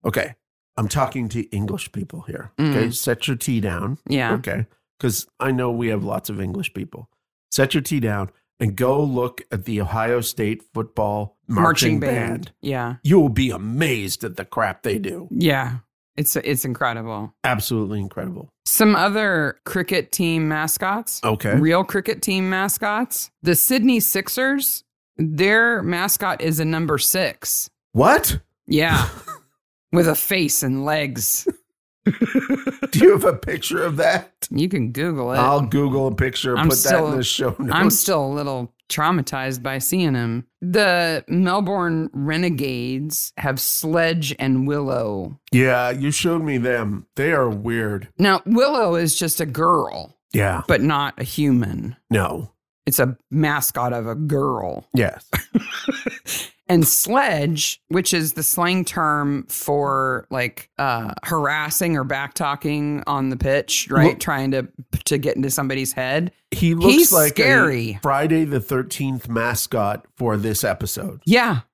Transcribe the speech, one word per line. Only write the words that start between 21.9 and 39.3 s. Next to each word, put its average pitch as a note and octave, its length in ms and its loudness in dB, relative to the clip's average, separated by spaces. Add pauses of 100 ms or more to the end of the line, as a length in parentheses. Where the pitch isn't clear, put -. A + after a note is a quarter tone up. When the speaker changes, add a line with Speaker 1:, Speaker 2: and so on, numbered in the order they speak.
Speaker 2:
team F#3 300 0
mascots. G#3 800 -2 (120)
The E3+ 120 4
Sydney B3 440 4
Sixers, C4 840 -2 (320)
their G3+ 680 2
mascot F3+ 600 -2
is D#3+ 180 0
a D#3+ 60 0
number D#3+ 320 0
six. - 720 -2 (220)
Speaker 1:
What? F3+ 480 4 (260)
Speaker 2:
Yeah. D3+ 420 2 (420)
Speaker 1:
<laughs> - 420 -14
Speaker 2:
With E3+ 140 4
a D#3 80 4
face F3 480 0
and C3+ 220 -2
legs. C#3+ 640 -2 (300)
<laughs> - 260 -20
Speaker 1:
Do C4+ 920 -2
you F4+ 140 10
have - 120 2
a F3 100 4
picture D#3+ 480 -4
of D#3+ 140 -2
that? E3 360 0 (180)
Speaker 2:
You D#3 180 0
can C3 240 -2
Google C#3 400 -4
it. C3 60 0
Speaker 1:
I'll C#3 240 4
Google C3+ 460 0
a A#2+ 60 -2
picture C3 380 -2
and B2 80 0
Speaker 2:
I'm D#3 80 4
Speaker 1:
put C3+ 100 4
Speaker 2:
still, C#3 280 2
Speaker 1:
that D3+ 60 -2
in C3+ 60 -2
the B2+ 60 -2
show B2+ 340 -2
notes. C3+ 140 -4
Speaker 2:
I'm F#3 180 4
still D#3+ 360 2
a C3+ 80 -4
little C3+ 400 -6 (140)
traumatized C3+ 720 -2